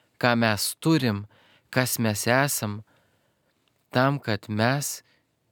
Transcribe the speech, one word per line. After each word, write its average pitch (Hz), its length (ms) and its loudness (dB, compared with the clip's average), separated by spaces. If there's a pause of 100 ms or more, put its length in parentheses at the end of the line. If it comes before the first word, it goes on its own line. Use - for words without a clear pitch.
(180)
ką 120 180 2
mes 113 440 0
turim, 123 460 0 (440)
kas 127 280 0
mes 110 280 -2
esam, 117 560 0 (1080)
tam, 135 280 2
kad - 300 -4
mes 120 540 -2 (500)